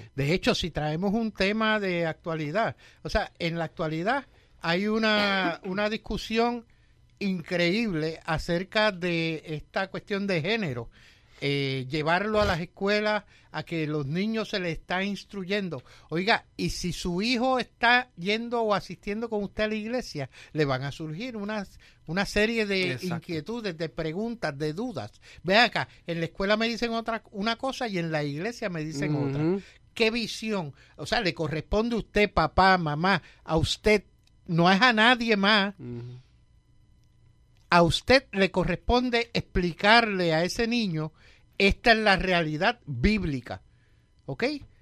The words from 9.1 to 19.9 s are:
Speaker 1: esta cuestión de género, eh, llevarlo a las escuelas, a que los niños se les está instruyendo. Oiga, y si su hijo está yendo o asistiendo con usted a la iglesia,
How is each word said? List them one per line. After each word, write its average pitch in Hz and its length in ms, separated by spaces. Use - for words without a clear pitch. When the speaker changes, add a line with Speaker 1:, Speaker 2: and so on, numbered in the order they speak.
Speaker 1:
esta 190 440
cuestión 196 380
de 175 140
género, 165 480
eh, 139 460
llevarlo 175 500
a 208 60
las 180 140
escuelas, 208 640
a 156 100
que 160 220
los 151 200
niños 208 440
se 208 120
les 165 160
está 185 260
instruyendo. 190 800
Oiga, 190 360
y 175 140
si 175 240
su 180 280
hijo 247 380
está 240 560
yendo 226 460
o 214 120
asistiendo 202 560
con 208 140
usted 202 200
a 214 40
la 214 80
iglesia, 214 540